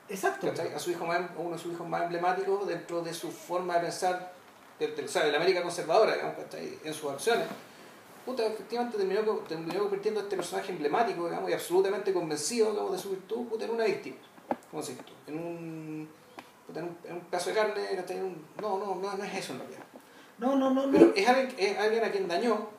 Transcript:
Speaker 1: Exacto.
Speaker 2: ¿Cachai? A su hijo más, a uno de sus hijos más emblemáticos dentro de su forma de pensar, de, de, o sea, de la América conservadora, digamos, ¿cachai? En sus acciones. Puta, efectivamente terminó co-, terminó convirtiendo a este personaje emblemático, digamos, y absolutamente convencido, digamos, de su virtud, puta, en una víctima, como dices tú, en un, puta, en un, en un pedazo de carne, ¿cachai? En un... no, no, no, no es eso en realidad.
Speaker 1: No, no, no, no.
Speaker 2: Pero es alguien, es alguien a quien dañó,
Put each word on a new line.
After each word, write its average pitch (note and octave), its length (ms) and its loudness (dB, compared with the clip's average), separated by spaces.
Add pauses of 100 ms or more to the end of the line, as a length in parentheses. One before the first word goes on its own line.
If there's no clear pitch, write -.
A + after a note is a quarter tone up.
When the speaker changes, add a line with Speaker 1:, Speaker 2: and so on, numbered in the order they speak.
Speaker 1:
Exacto. F#3+ 380 -2
Speaker 2:
¿Cachai? D3 260 -2
A - 60 -6
su F3 120 -4
hijo E3+ 140 -4
más, F3 140 0
a F3 200 -6
uno E3+ 160 -4
de - 60 -10
sus E3+ 120 -6
hijos E3+ 140 -8
más E3+ 160 -2
emblemáticos F#3 640 0
dentro E3+ 340 -4
de E3 120 -6
su D#3+ 180 -8
forma F3 440 -4
de E3+ 60 4
pensar, F3 520 -2 (460)
de, D3+ 80 2
de, D3 160 -6
o - 40 -8
sea, E3+ 180 2
de D3 60 4
la D3 60 2
América F3 240 4
conservadora, E3+ 540 4
digamos, - 220 -4
¿cachai? - 460 -10
En D#3 100 -6
sus C#3+ 180 -4
acciones. A3 340 2 (800)
Puta, A#3+ 200 0
efectivamente A#3 520 -2
terminó G3 280 2
co-, G#3+ 220 0
terminó E3 360 -4
convirtiendo G#3 360 0
a G3 40 -2
este G3+ 120 -4
personaje F#3+ 360 -4
emblemático, F3+ 560 2
digamos, F3 220 -4
y E3 40 2
absolutamente G3 600 2
convencido, F3+ 580 2
digamos, G3+ 220 -2
de F3+ 60 -2
su G3 120 -8
virtud, A3+ 360 -4
puta, G#3+ 180 -4
en A3 60 -4
una A3+ 140 2
víctima, C#3 320 -2 (520)
como D#3 120 -6
dices B2 240 -8
tú, - 80 -20 (140)
en D3+ 120 -8
un, D#3+ 680 -8 (580)
puta, - 140 -8
en E3+ 60 -6
un, E3+ 180 -8
en E3 100 -10
un F3 60 -8
pedazo F3+ 280 -2
de F#3 60 -2
carne, G#3 260 2 (140)
¿cachai? F3+ 220 -4
En F#3+ 80 -2
un... D#3+ 200 -8 (160)
no, G3 180 0
no, G3 160 -2
no, G3 220 -4
no G3+ 60 -4
es F#3 100 -6
eso F3+ 200 -6
en B2 60 -8
realidad. - 240 -12 (560)
Speaker 1:
No, C4 160 2
no, C4+ 160 4
no, C4+ 160 4
no. C#4 40 2
Speaker 2:
Pero E4 240 12
es G3+ 120 4
alguien, B3+ 300 4
es G3 200 2
alguien A3 260 2
a F#3+ 80 2
quien F#3+ 160 0
dañó, G#3+ 520 2